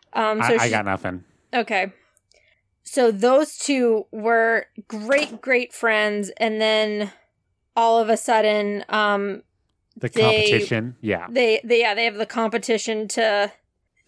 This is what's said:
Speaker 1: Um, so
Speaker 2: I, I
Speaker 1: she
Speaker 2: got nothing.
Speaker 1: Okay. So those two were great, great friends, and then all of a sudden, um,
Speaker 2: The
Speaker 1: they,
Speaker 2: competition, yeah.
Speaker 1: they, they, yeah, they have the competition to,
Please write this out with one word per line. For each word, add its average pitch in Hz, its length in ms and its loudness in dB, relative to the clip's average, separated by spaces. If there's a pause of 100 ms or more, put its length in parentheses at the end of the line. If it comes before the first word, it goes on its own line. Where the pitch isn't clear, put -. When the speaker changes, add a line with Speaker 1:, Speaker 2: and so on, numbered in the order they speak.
(120)
Speaker 1:
Um, 214 300 0
so 123 100 2
Speaker 2:
I, - 20 4
I 226 120 2
Speaker 1:
she 113 40 0
Speaker 2:
got 107 140 0
nothing. 95 400 -4 (280)
Speaker 1:
Okay. 214 400 -2 (920)
So 247 260 2
those 233 460 2
two 240 540 0
were 226 560 0 (200)
great, 226 540 -4
great 254 320 -2
friends, 214 640 -2
and 220 240 -2
then 214 500 0 (640)
all 226 240 4
of 220 120 2
a 220 60 4
sudden, 214 720 0
um, 202 540 0 (540)
Speaker 2:
The 120 120 -6
Speaker 1:
they, 233 120 -2
Speaker 2:
competition, 202 800 2
yeah. 92 300 -2
Speaker 1:
they, 233 340 2
they, 233 160 2
yeah, 214 140 0
they 214 100 -2
have 214 120 -2
the 214 100 -4
competition 220 840 -4
to, 208 440 0 (540)